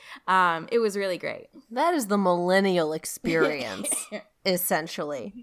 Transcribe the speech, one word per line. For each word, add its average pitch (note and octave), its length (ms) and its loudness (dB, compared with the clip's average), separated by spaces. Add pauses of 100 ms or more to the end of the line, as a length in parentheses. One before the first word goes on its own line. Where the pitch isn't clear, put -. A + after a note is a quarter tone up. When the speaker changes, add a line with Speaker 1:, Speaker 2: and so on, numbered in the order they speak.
(280)
Speaker 1:
Um, F3 440 2
it A#3 80 4
was G#3 180 0
really F#3+ 200 -2
great. - 300 -10 (240)
Speaker 2:
That D#4 220 2
is C4 140 0
the G3+ 100 2
millennial F3+ 760 4
experience, - 960 -2 (320)
Speaker 1:
<laughs> - 240 -12
Speaker 2:
essentially. E3+ 960 -2